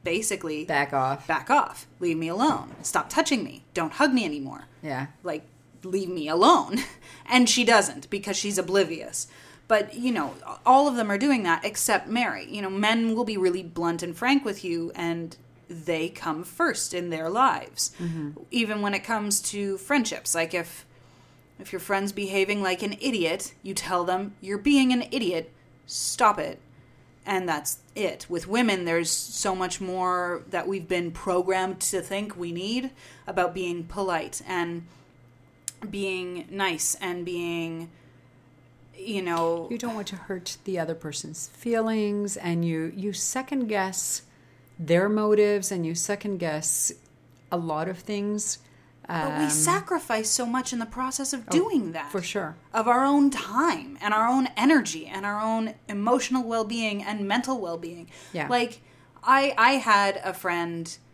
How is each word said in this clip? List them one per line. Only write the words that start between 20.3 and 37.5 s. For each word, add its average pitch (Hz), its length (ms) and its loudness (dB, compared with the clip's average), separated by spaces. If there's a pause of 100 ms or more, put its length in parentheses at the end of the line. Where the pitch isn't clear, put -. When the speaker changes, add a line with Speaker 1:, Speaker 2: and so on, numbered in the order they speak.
Speaker 1:
Like, 165 200 0
if, - 320 -6 (760)
if 190 100 -14
your 180 100 -6
friend's 196 320 -2
behaving 202 500 0
like 185 200 0
an 202 160 -4
idiot, 196 540 -2 (100)
you 190 120 -8
tell 180 300 0
them, 190 360 -2
"You're 196 160 -4
being 262 340 6
an 240 200 2
idiot. 175 400 -2 (360)
Stop - 520 2
it." - 220 -6 (680)
And 185 200 0
that's 147 300 -2 (180)
it. 202 360 -4
With 170 180 -4
women, 202 380 2
there's 165 240 0
so - 440 -2
much 185 280 -4
more 180 680 0
that 180 180 -2
we've 185 220 -4
been 175 220 0
programmed 185 680 0 (120)
to 185 80 0
think 202 380 -6
we 175 140 -6
need 226 380 -4 (360)
about 180 260 0
being 175 320 -4
polite 180 640 -4
and 170 380 -4 (1040)
being 185 600 -4
nice 185 500 0
and 180 240 -4
being, 170 640 -4 (1080)